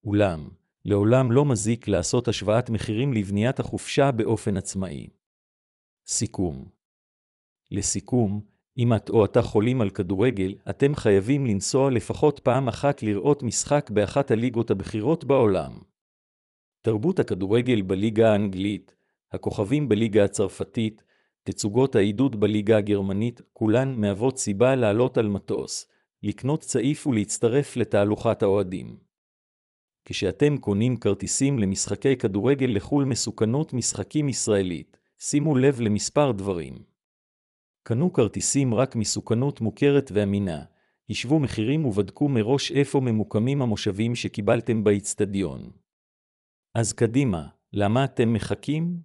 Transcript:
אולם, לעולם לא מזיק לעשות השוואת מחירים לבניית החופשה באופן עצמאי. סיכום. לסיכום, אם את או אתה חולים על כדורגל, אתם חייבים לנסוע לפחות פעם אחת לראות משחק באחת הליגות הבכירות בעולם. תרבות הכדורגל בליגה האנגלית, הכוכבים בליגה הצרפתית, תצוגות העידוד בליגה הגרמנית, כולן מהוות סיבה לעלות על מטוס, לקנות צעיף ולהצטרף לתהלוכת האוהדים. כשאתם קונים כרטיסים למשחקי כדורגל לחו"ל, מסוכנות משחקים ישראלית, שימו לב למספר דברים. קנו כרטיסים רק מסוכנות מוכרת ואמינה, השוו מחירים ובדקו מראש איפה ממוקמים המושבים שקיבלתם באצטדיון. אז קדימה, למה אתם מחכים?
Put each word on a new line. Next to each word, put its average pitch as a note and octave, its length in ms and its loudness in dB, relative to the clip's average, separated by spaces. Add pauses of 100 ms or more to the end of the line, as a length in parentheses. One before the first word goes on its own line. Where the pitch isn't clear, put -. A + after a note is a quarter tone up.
אולם, G2+ 440 0 (360)
לעולם A2+ 480 4
לא C#3 120 4
מזיק A#2 440 -2
לעשות G2+ 400 0
השוואת G#2+ 420 0
מחירים A2+ 420 -2
לבניית G#2 480 0
החופשה C3+ 520 0
באופן G#2+ 440 2
עצמאי. F2+ 520 -8 (960)
סיכום. E2 640 -4 (1000)
לסיכום, G#2+ 720 -2 (380)
אם A#2+ 140 2
את G#2 180 -2
או G#2+ 140 6
אתה A2+ 180 2
חולים A#2 380 0
על G2 100 0
כדורגל, G2 640 -2 (160)
אתם C#3+ 240 0
חייבים A#2 520 2
לנסוע B2+ 440 0
לפחות C3 500 0
פעם B2+ 280 0
אחת C#3+ 340 -2
לראות G#2+ 400 0
משחק C#3+ 480 -2
באחת G#2 400 0
הליגות A#2 400 0
הבכירות A2 540 -2
בעולם. F#2+ 540 2 (1040)
תרבות A2+ 360 0
הכדורגל G#2+ 640 0
בליגה G#2 500 2
האנגלית, G2 640 -2 (380)
הכוכבים A2+ 560 -2
בליגה G#2+ 360 4
הצרפתית, G#2 800 -4 (400)
תצוגות B2 520 -2
העידוד G#2+ 460 2
בליגה G#2+ 360 2
הגרמנית, G2+ 640 -2 (120)
כולן A#2+ 480 0
מהוות G#2 380 0
סיבה A2+ 360 2
לעלות A#2+ 440 2
על A2 100 2
מטוס, - 600 -6 (340)
לקנות B2+ 380 -4
צעיף C3+ 460 -2
ולהצטרף A#2 680 0
לתהלוכת G#2+ 680 0
האוהדים. F#2 540 0 (1080)
כשאתם C#3 520 0
קונים A2+ 400 0
כרטיסים A#2+ 600 -2
למשחקי G2+ 580 0
כדורגל B2 540 0
לחו"ל, C#3 340 -2
מסוכנות A#2 680 -2
משחקים C3+ 560 -4
ישראלית, G2 680 -2 (200)
שימו D3 380 0
לב B2+ 240 2
למספר A#2+ 520 0
דברים. F2+ 600 -6 (880)
קנו D3 300 0
כרטיסים B2 640 0
רק B2+ 220 0
מסוכנות A#2 640 -2
מוכרת C#3 540 2
ואמינה, G2 500 0 (460)
השוו B2 280 0
מחירים C#3 480 0
ובדקו G#2 420 -2
מראש B2+ 440 0
איפה C#3 280 2
ממוקמים A#2+ 600 0
המושבים A2 520 -2
שקיבלתם A2 680 -2
באצטדיון. G2 880 -2 (1040)
אז A2+ 180 -2
קדימה, A2 560 0 (240)
למה G#2+ 320 0
אתם A#2+ 280 0
מחכים? D#3+ 720 -4